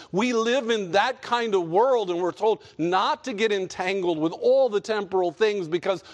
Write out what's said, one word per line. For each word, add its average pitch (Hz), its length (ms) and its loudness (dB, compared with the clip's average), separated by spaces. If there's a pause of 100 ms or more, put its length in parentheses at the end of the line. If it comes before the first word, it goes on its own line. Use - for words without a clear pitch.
(120)
We 233 200 0
live 233 380 0
in 202 220 -2
that 226 280 0
kind 233 360 -2
of 170 120 0
world, 208 440 2
and 175 100 -2
we're 175 80 0
told 208 320 -2 (160)
not 185 460 0
to 262 80 -6
get 208 180 0
entangled 185 680 -2
with 165 140 0
all 254 360 2
the 202 120 0
temporal 190 520 -2
things 208 340 0
because 175 480 -2